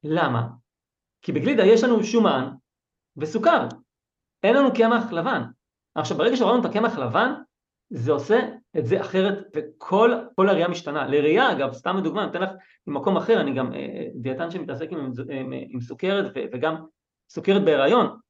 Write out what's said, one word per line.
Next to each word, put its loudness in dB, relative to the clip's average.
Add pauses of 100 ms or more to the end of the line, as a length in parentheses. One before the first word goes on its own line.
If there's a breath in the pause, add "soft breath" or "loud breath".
למה? 0 (720)
כי -8
בגלידה 2
יש 8
לנו 2
שומן 2 (680)
וסוכר, 0 (760)
אין 4
לנו 4
קמח 2
לבן. -4 (520)
עכשיו, -4
ברגע 2
שהורדנו 2
את -2
הקמח -2
לבן, 0 (560)
זה -2
עושה 2 (380)
את -2
זה 0
אחרת, -2
וכל, 2 (220)
כל 4
הראייה 2
משתנה. -4
לראייה, 4
אגב, -2
סתם -4
לדוגמה, -2
אני -6
אתן -4
לך -2 (380 loud breath)
ממקום 0
אחר, 2
אני -2
גם, -4
אה, -10
דיאטן -6
שמתעסק -10
עם, -8 (180)
עם, -10 (160)
עם -10
סוכרת, -4
ו-, -6
וגם -4 (440)
סוכרת 0
בהיריון. 4 (100)